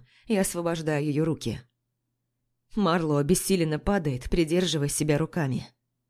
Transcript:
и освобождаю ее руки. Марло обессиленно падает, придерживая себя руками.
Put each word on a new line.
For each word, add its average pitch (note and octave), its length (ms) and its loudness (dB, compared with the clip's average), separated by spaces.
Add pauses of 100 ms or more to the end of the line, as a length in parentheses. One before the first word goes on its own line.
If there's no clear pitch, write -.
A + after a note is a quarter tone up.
(260)
и A3+ 100 0
освобождаю E3 680 -2
ее D3 180 0
руки. C3+ 380 -4 (1120)
Марло E3 440 2
обессиленно D#3 600 2
падает, D#3 500 -2
придерживая E3 600 2
себя D3+ 280 0
руками. D3 500 -2 (420)